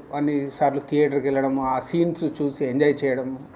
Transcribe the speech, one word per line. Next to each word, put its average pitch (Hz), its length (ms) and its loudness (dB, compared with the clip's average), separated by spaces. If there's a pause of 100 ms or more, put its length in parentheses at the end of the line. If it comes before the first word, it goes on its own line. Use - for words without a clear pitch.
(160)
అన్నిసార్లు 143 680 0
థియేటర్కి 139 460 2
వెళ్ళడం, 135 340 2
ఆ 131 200 0
సీన్స్ 170 440 -2
చూసి 143 400 -2
ఎంజాయ్ 139 400 2
చేయడం 131 340 -2 (180)